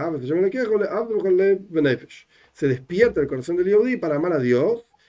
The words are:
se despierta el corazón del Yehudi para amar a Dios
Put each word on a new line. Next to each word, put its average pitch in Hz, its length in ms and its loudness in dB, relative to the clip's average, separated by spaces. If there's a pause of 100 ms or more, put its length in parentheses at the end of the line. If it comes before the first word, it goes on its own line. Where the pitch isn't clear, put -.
(2500)
se - 160 -2
despierta 175 520 0
el 143 80 0
corazón 139 280 -6
del 180 120 0
Yehudi 226 280 2
para 156 200 -2
amar 170 160 -2
a 151 80 0
Dios 131 460 0 (220)